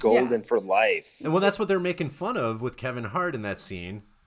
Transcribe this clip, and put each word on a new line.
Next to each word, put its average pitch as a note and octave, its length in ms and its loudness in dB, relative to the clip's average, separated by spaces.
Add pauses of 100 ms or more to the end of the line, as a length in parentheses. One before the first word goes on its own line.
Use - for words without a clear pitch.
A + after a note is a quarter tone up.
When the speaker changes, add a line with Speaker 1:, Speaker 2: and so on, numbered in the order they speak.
Speaker 1:
golden A#2 400 4
Speaker 2:
Yeah. - 40 -18
Speaker 1:
for A#2 140 2
life. F#2+ 640 0
Speaker 3:
And, D#3+ 80 -2
well, F3 80 4
that's G3 180 4
what G#3+ 120 -2
they're F#3+ 100 2
making F3 300 -2
fun G3+ 260 -6
of A#2 260 -2
with B2 140 -6
Kevin B2 300 -6
Hart E3 280 -4
in A2 100 -6
that G2+ 180 -4
scene, F#2+ 420 -10 (240)